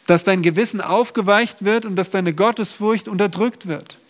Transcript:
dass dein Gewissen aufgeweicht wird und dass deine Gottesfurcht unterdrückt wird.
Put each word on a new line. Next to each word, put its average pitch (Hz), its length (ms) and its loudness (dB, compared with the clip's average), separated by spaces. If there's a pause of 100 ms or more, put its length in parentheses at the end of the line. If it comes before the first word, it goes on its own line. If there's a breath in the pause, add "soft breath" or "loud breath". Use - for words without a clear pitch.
dass 170 180 4
dein 185 180 2
Gewissen 190 380 0
aufgeweicht 208 840 0
wird 226 220 0
und 196 80 -4
dass 185 160 -2
deine 180 240 0
Gottesfurcht 214 720 -2
unterdrückt 208 640 -2
wird. 147 420 -10